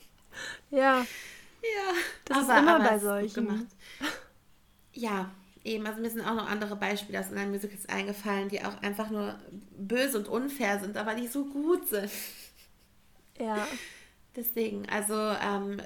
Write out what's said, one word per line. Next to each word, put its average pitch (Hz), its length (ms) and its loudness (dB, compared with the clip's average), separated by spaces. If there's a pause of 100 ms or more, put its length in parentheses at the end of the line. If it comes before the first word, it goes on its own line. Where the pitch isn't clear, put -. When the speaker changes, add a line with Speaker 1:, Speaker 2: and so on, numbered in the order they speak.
(720)
Speaker 1:
Ja. 262 340 6 (560)
Speaker 2:
Ja, 403 320 0 (320)
Speaker 1:
Das 269 140 4
ist 277 100 4
Speaker 2:
aber, 233 100 10
Speaker 1:
immer 330 160 10
Speaker 2:
aber - 100 8
Speaker 1:
bei 220 100 6
Speaker 2:
es 202 80 0
ist 208 60 2
gut - 0 -
Speaker 1:
solchen. 208 380 0
Speaker 2:
gemacht. 214 180 -2 (1300)
Ja, 196 380 -2 (320)
eben, 214 240 -4
also 220 140 -4
mir 233 80 0
sind 226 180 -4
auch 226 80 0
noch 220 140 -2
andere 208 260 -4
Beispiele 202 440 -2
aus 190 100 -4
anderen 202 220 -2
Musicals 202 360 -6
eingefallen, 196 640 -2
die 202 140 -4
auch 202 180 -6
einfach 202 280 -4
nur 208 300 -4 (380)
böse 240 420 2
und 208 80 -4
unfair 233 520 0
sind, 202 180 -6
aber 220 180 -2
die 240 120 -4
so 277 180 -2
gut 294 420 2
sind. 202 240 0 (1300)
Speaker 1:
Ja. 214 280 -2 (680)
Speaker 2:
Deswegen, 220 540 -4
also, 208 260 0
ähm, 202 720 0